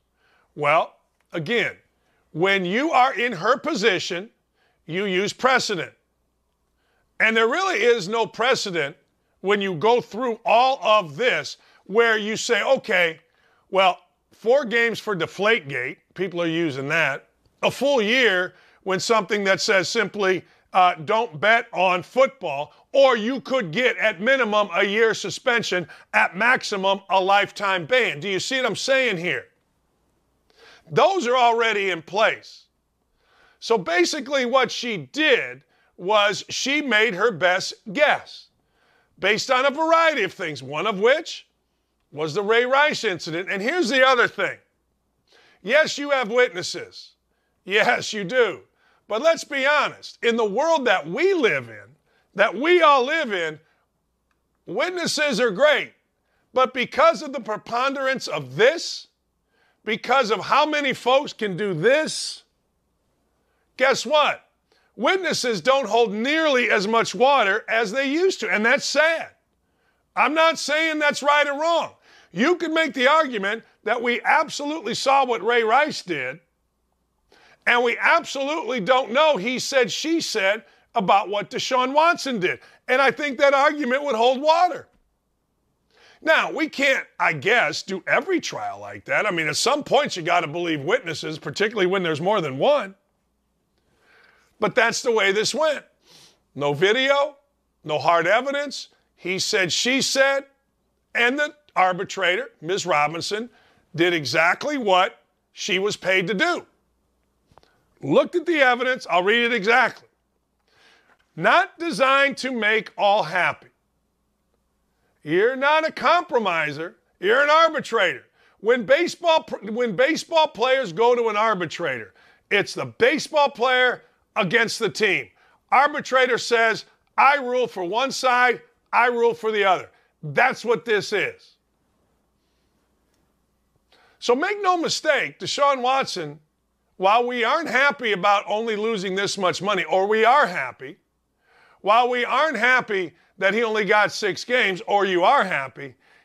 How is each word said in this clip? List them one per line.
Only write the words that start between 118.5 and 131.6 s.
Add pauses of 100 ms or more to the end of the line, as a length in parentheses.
When
baseball, (180)
when
baseball
players
go
to
an
arbitrator, (380)
it's
the
baseball
player (340)
against
the
team. (440)
Arbitrator
says, (320)
"I
rule
for
one
side, (300)
I
rule
for
the
other." (320)
That's
what
this
is. (2750)